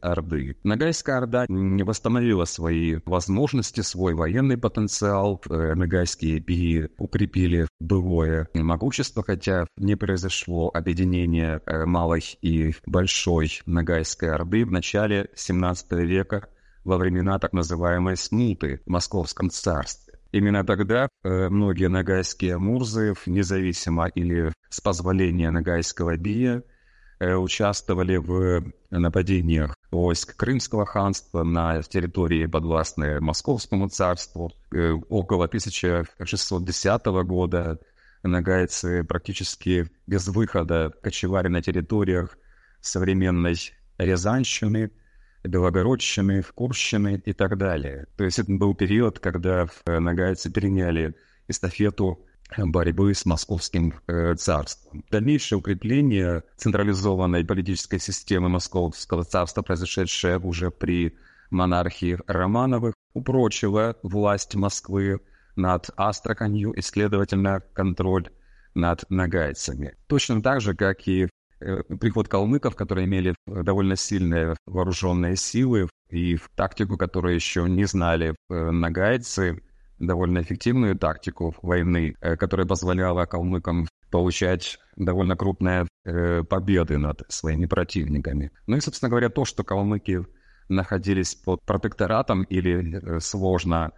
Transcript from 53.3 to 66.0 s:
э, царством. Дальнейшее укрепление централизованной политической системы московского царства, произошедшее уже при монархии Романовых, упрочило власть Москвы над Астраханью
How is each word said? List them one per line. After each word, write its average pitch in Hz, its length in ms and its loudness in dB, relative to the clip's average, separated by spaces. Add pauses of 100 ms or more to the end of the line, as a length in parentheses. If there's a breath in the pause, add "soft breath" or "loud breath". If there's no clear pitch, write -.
э, 85 280 0
царством. - 760 -4
Дальнейшее 113 480 2
укрепление 98 840 2 (140)
централизованной 95 840 2
политической 92 560 -2
системы 90 520 -2
московского 87 760 -2
царства, 90 380 -2
произошедшее 90 760 -2
уже 87 320 -4
при 87 460 -2 (340 soft breath)
монархии 87 760 0
Романовых, 113 640 0 (220)
упрочило 117 880 2
власть 101 540 0
Москвы 98 640 -2 (360 soft breath)
над 92 400 2
Астраханью 104 760 -2